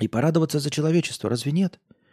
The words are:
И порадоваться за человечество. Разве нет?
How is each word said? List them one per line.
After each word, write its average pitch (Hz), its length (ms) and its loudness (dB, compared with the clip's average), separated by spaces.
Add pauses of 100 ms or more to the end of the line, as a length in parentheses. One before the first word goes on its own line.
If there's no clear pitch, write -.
И 110 80 0
порадоваться 156 500 0
за 143 120 -4
человечество. 156 580 0
Разве 123 240 -2
нет? 180 260 0 (340)